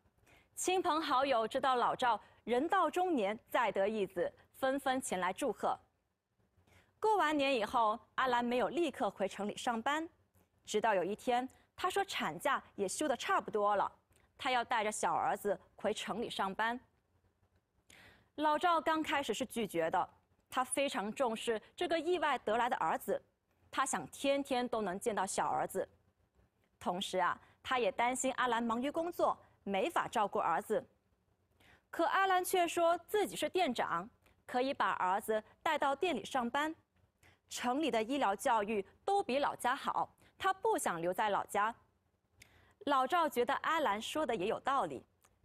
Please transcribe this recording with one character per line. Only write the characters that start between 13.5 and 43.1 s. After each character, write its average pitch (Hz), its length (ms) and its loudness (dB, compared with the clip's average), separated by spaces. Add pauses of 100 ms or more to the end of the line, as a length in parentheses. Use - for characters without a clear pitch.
多 208 260 2
了， 165 160 0 (460)
她 269 120 -4
要 240 140 2
带 226 180 0
着 214 80 0
小 185 220 0
儿 151 240 2
子 196 240 -2 (160)
回 208 160 -2
城 214 300 -6
里 160 80 -6
上 196 240 -4
班。 233 260 -2 (1600)
老 302 200 2
赵 330 240 4
刚 320 220 2
开 285 200 0
始 220 120 -2
是 262 100 -4
拒 220 220 -4
绝 165 240 -2
的， 170 180 0 (400)
他 254 160 -2
非 277 240 -2
常 208 240 -4
重 226 240 0
视 220 240 -2 (160)
这 349 100 -2
个 330 140 0
意 339 180 0
外 294 200 0
得 214 180 0
来 240 120 2
的 - 80 -2
儿 180 200 0
子， 196 260 -4 (480)
他 - 140 0
想 175 240 -2
天 277 340 0
天 247 240 -2
都 233 140 -2
能 190 180 -2
见 214 160 -2
到 190 120 0
小 170 220 0
儿 147 180 0
子。 - 200 -4 (920)
同 190 220 -4
时 190 160 -4
啊， 175 200 0 (240)
他 262 160 -2
也 202 140 2
担 240 220 0
心 262 200 -2
阿 247 120 0
兰 233 160 0
忙 233 180 -2
于 285 100 -4
工 330 200 -4
作， 302 260 0 (280)
没 196 260 0
法 151 180 0
照 214 180 0
顾 208 120 -2
儿 170 240 0
子。 208 200 0 (1080)
可 330 140 0
阿 381 220 4
兰 370 180 4
却 349 240 2
说 339 280 2 (120)
自 403 180 2
己 185 80 -6
是 302 140 -2
店 320 260 0
长， 175 340 -2 (380)
可 247 140 0
以 269 120 0
把 214 200 0
儿 185 280 0
子 214 220 0 (200)
带 311 140 0
到 277 200 0
店 349 180 0
里 220 100 -4
上 233 240 -2
班。 302 260 -2 (760)
城 254 340 -2
里 285 80 0
的 226 100 2
医 247 180 -2
疗 214 180 2
教 226 260 2
育 208 240 -2 (180)
都 403 180 2
比 254 160 -2
老 - 180 -2
家 247 180 0
好， - 340 -2 (300)
他 381 140 2
不 392 260 2
想 175 240 -2
留 180 100 2
在 214 180 0
老 180 160 2
家。 214 280 0 (1120)
老 269 200 4
赵 339 220 4